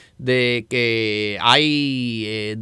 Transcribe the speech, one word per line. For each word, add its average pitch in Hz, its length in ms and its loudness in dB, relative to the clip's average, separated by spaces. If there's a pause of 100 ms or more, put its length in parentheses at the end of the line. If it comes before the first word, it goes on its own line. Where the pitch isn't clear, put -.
(180)
de 123 520 0
que 110 720 0
hay, 131 840 2
eh, 107 360 -6